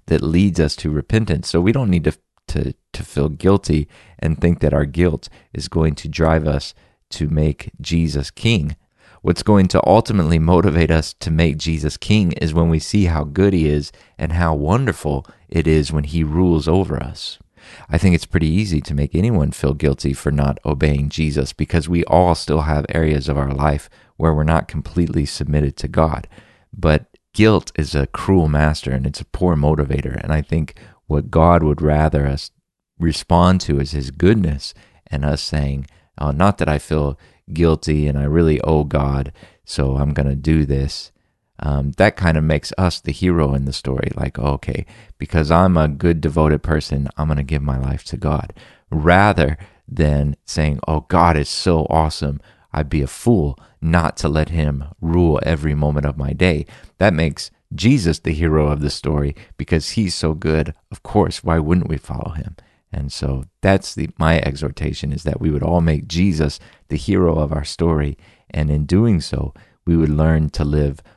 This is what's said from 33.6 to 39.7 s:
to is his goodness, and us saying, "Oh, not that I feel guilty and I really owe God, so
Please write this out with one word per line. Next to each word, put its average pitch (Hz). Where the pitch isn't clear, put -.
to 69
is 69
his 67
goodness, 82
and 71
us 73
saying, 69
"Oh, 73
not 92
that 78
I 76
feel 73
guilty 78
and 71
I 71
really 78
owe 76
God, 69
so 67